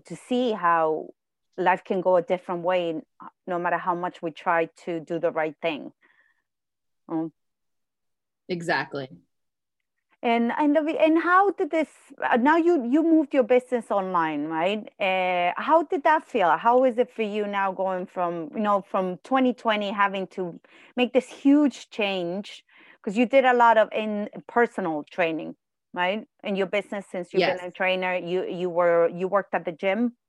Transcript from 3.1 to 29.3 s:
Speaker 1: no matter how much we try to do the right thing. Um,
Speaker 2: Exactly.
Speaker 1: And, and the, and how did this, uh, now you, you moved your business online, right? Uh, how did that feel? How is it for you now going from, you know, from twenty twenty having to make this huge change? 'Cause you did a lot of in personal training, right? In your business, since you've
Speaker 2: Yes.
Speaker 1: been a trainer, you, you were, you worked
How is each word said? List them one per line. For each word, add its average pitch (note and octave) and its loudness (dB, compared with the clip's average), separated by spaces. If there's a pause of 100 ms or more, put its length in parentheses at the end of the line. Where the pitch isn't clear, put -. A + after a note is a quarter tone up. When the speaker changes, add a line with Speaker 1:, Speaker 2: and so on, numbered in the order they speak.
Speaker 1:
no F3+ -4
matter E3+ -2
how F3 -4
much F3 -8
we E3+ -6
try E3 -2 (160)
to E3+ -6
do D#3+ -8
the E3 -2
right D#3 -4
thing. D3 -6 (1200)
Um, D#3+ -4 (1160)
Speaker 2:
Exactly. D3 -6 (1120)
Speaker 1:
And, A#3 0
and D4 2
the, D#4 0
and D#4+ 4
how F4+ 4
did F4+ -4
this, D#4+ 0 (400)
uh, B3+ 2
now C#4+ 4
you, E4+ 2
you D4+ 4
moved D#4+ 2
your C4+ 4
business B3 0
online, E3+ 0
right? E3 -2 (200)
Uh, F3+ 0
how D#4+ 4
did D4+ -4
that D#4+ 2
feel? E3+ 2
How A#3+ 4
is A#3 0
it B3 -2
for - -10
you G#3 -4
now G3 -2
going F#3 -4
from, F3 -6
you - -8
know, G#3 0
from F#3 -4
twenty B3+ 2
twenty G#3+ -2
having G3+ -2
to F3 -8 (360)
make B3 0
this B3+ 2
huge C#4+ 2
change? F#3+ -4 (380)
'Cause G3 -6
you A#3+ 2
did C4 4
a B3+ 4
lot A#3 6
of G#3+ 4
in G#3+ -4 (200)
personal F#3 0
training, E3 -4 (380)
right? F#3 -2 (160)
In G#3 -4
your F#3+ -2
business, G3 -6
since F3+ -10
you've F#3+ 2
Speaker 2:
Yes. F3+ 0
Speaker 1:
been F3+ -10
a - -12
trainer, F#3 -2
you, F3+ -4
you F3+ -6
were, E3+ 4
you F3+ -6
worked F#3+ -2